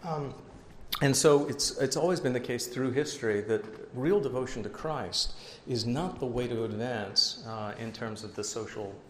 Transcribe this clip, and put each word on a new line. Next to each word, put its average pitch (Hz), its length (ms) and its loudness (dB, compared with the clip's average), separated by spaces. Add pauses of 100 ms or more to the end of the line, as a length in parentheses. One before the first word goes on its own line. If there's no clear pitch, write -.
Um, 151 300 -4 (640)
and 139 160 6
so 147 300 8
it's, - 320 -2
it's 135 180 2
always 165 220 4
been 131 140 2
the 123 80 2
case 120 260 -2
through 131 240 0
history 127 520 2
that 110 220 2 (300)
real 160 260 4
devotion 127 440 -2
to 101 40 -4
Christ 120 680 -2 (340)
is 113 180 0
not 156 320 0
the 139 80 -2
way 123 220 -2
to 113 160 -2
advance, 107 840 0
uh, 110 320 -6
in 113 140 -6
terms 110 320 -6
of 98 100 -12
the 104 100 -4
social 104 480 -6 (180)